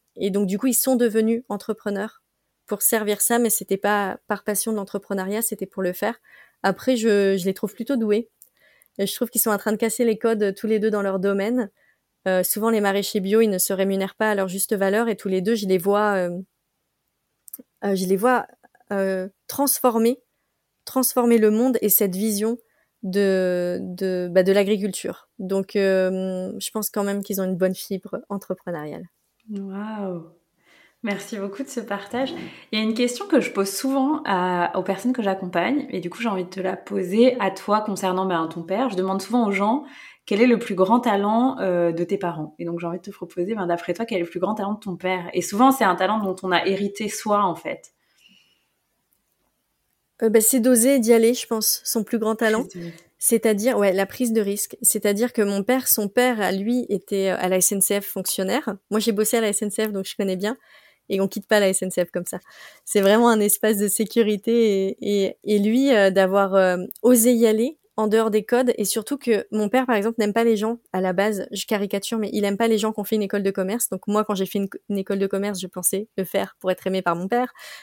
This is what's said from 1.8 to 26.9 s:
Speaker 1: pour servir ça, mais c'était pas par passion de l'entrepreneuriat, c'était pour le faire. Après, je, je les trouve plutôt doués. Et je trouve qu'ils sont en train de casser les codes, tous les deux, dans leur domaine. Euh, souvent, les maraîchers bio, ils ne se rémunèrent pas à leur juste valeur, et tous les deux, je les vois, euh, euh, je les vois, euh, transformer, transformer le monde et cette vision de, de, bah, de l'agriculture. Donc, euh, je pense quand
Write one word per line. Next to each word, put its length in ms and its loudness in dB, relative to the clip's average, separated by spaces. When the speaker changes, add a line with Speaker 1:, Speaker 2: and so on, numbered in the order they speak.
Speaker 1:
pour 140 -6
servir 380 0
ça, 180 0
mais 120 2
c'était 260 -2
pas 520 -2
par 180 -6
passion 260 -4
de 60 -2
l'entrepreneuriat, 640 -6
c'était 240 -6
pour 180 -8
le 80 0
faire. 300 -6
Après, 320 0
je, 420 2
je 60 -4
les 100 0
trouve 200 -6
plutôt 240 -4
doués. 320 0
Et 100 -2
je 60 -6
trouve 160 -4
qu'ils 120 -2
sont 100 0
en 60 2
train 160 -2
de 40 -2
casser 280 0
les 120 2
codes, 380 0
tous 120 -8
les 120 2
deux, 100 0
dans 120 0
leur 180 -2
domaine. 500 0
Euh, 140 2
souvent, 260 -2
les 100 2
maraîchers 400 0
bio, 220 2
ils 80 4
ne 80 0
se 160 -2
rémunèrent 420 0
pas 160 0
à 40 0
leur 120 0
juste 260 -4
valeur, 360 2
et 80 -2
tous 100 -8
les 140 0
deux, 140 0
je 120 -4
les 100 2
vois, 360 2
euh, 260 -2
euh, 100 0
je 120 0
les 100 2
vois, 320 2
euh, 340 -2
transformer, 720 0
transformer 540 2
le 120 6
monde 300 2
et 80 2
cette 260 0
vision 420 -2
de, 800 0
de, 500 -4
bah, 120 6
de 100 4
l'agriculture. 760 0
Donc, 360 -4
euh, 800 0
je 140 -10
pense 180 -6
quand 140 -2